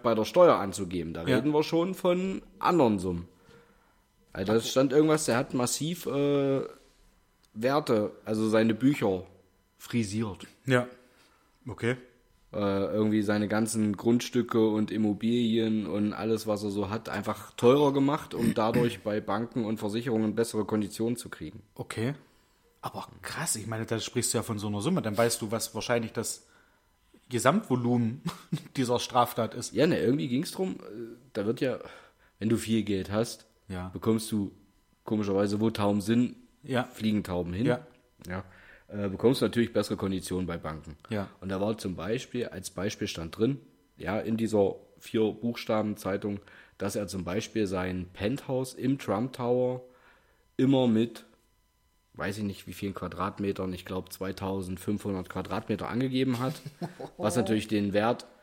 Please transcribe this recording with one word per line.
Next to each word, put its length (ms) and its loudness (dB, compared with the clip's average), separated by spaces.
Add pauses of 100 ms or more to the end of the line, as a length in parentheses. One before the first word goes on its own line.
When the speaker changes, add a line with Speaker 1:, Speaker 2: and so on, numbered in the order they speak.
Speaker 1:
bei 120 4
der 100 2
Steuer 300 8
anzugeben. 580 -4
Da 120 -6
Speaker 2:
Ja. 120 4
Speaker 1:
reden 160 2
wir 100 2
schon 300 0
von 480 0 (180)
anderen 400 4
Summen. 280 -4 (1040)
Also 200 -2
da 60 4
stand 320 2
irgendwas, 340 4
der 120 2
hat 160 -2
massiv, 540 -2
äh, 540 2 (920)
Werte, 560 2 (140)
also 240 0
seine 240 6
Bücher 520 2 (520)
frisiert. 680 -4 (180)
Speaker 2:
Ja. 220 2 (800)
Okay. 300 -2 (540)
Speaker 1:
Äh, 60 -8
irgendwie 640 2
seine 260 0
ganzen 480 0
Grundstücke 720 2
und 220 0
Immobilien 960 0
und 260 0
alles, 340 -2
was 160 -2
er 80 -2
so 180 -2
hat, 200 -6
einfach 440 -6
teurer 400 6
gemacht, 400 0
um 220 2
dadurch 460 2
bei 200 -2
Banken 440 -2
und 120 -2
Versicherungen 580 0
bessere 300 0
Konditionen 500 0
zu 140 -12
kriegen. 320 -12 (140)
Speaker 2:
Okay. 400 -4 (680)
Aber 260 -10 (140)
krass, 340 -6
ich 120 -8
meine, 180 -4
da 140 -2
sprichst 340 -2
du 60 2
ja 40 -2
von 160 -4
so 80 -6
einer 140 -2
Summe. 220 2
Dann 140 -2
weißt 260 2
du, 80 -6
was 240 -4
wahrscheinlich 360 0
das 360 -6 (840)
Gesamtvolumen 920 2 (280)
<laughs> 280 -8
dieser 220 2
Straftat 540 2
ist. 200 -8
Speaker 1:
Ja, 140 6
ne, 120 4
irgendwie 280 2
ging's 240 -2
drum, 280 -4
äh, 360 -12 (180)
da 120 -2
wird 160 0
ja, 180 0 (600)
wenn 100 0
du 80 4
viel 260 0
Geld 280 -2
hast, 340 -2 (240)
Speaker 2:
Ja. 200 -8
Speaker 1:
bekommst 420 0
du 200 -2 (540)
komischerweise, 560 0
wo 80 4
Tauben 320 2
sind, 340 2 (280)
Speaker 2:
Ja. 220 -2
Speaker 1:
fliegen 380 -2
Tauben 300 -4
hin. 120 -2
Speaker 2:
Ja. 200 0 (420)
Speaker 1:
Ja. 160 -8 (460)
Äh, 200 -4
bekommst 320 2
du 40 4
natürlich 280 0
bessere 240 0
Konditionen 480 -2
bei 120 -6
Banken. 400 -12 (120)
Speaker 2:
Ja. 180 -4 (140)
Speaker 1:
Und 80 -8
da 100 -2
war 180 0
zum 180 -6
Beispiel, 520 -6
als 220 -10
Beispiel 380 -4
stand 300 -8
drin, 220 2 (380)
ja, 220 -4
in 180 -2
dieser 380 2 (240)
vier 320 0
Buchstaben 680 -2
Zeitung, 420 -4 (380)
dass 180 -6
er 120 -4
zum 160 -6
Beispiel 440 -2
sein 460 -4
Penthouse 600 -2
im 260 0
Trump 340 -2
Tower 480 0 (760)
immer 300 6
mit, 380 2 (920)
weiß 220 -4
ich 60 -4
nicht, 240 -6
wie 60 -12
vielen 200 -6
Quadratmetern, 800 -4
ich 120 -10
glaub, 280 -8
zweitausendfünfhundert 1160 -6
Quadratmeter 600 -4
angegeben 500 0
hat, 140 -2 (340)
Speaker 2:
<laughs> 300 -14
Speaker 1:
was 180 0
natürlich 320 2
den 260 2
Wert, 340 2 (140)